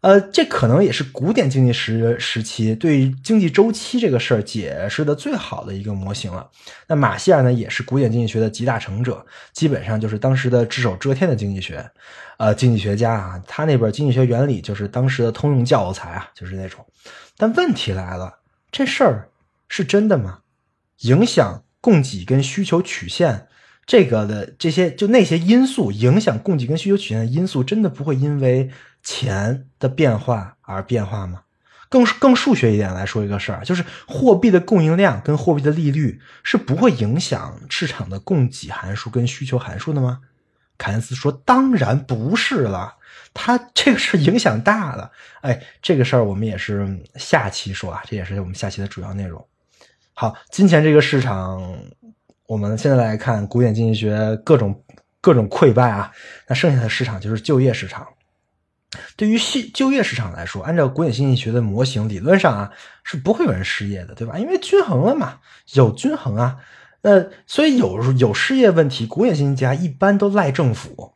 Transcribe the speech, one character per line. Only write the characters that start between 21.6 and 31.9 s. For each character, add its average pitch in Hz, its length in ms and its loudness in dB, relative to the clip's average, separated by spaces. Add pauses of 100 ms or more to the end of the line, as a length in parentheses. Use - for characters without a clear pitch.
供 180 200 6
给 98 220 -6
跟 131 180 2
需 185 220 -4
求 170 160 0
曲 - 260 -8
线 123 420 -2 (380)
这 202 200 6
个 110 180 0
的， 104 220 -6 (120)
这 160 120 -2
些， 175 200 2
就 202 180 -4
那 233 140 6
些 165 160 2
因 233 280 4
素， 196 260 -2
影 123 260 4
响 143 200 0
供 175 180 -2
给 123 100 -2
跟 151 120 -2
需 196 100 -4
求 196 80 4
曲 196 140 -4
线 110 80 -2
的 113 80 -2
因 151 200 -2
素， 139 160 -2
真 208 200 0
的 185 80 2
不 - 120 -12
会 143 140 -2
因 143 240 0
为 131 300 2 (320)
钱 113 640 -4 (120)
的 135 100 -2
变 131 280 2
化 104 440 -6
而 95 220 -10
变 110 220 -2
化 95 220 -8
吗？ 90 140 -12 (480)
更， 254 160 6 (160)